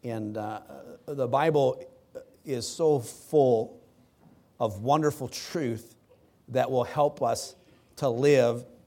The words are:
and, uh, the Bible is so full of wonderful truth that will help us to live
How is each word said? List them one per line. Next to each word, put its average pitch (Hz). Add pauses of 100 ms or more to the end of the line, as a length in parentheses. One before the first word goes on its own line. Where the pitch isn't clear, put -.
and, 110
uh, 107 (460)
the 139
Bible 139 (600)
is 123
so 156
full 123 (800)
of 104
wonderful 143
truth - (540)
that 131
will 127
help 147
us - (400)
to 139
live 120 (220)